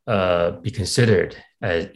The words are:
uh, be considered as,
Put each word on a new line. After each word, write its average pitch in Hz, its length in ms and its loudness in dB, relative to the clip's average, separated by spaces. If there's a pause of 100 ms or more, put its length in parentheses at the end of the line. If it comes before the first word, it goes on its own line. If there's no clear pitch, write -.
uh, 90 460 0
be - 180 -8
considered 104 640 2 (240)
as, 85 360 -2